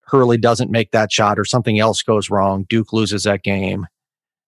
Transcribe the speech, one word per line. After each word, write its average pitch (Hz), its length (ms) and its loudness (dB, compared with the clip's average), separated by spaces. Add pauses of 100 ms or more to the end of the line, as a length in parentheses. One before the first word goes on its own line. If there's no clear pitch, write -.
Hurley 123 300 4
doesn't 117 340 0
make 113 200 -2
that 110 200 0
shot 104 280 0
or 101 80 -2
something 110 320 0
else 107 240 0
goes 107 260 0
wrong. 98 400 0
Duke 113 240 -2
loses 104 300 -2
that 101 200 -2
game. 98 440 -4 (600)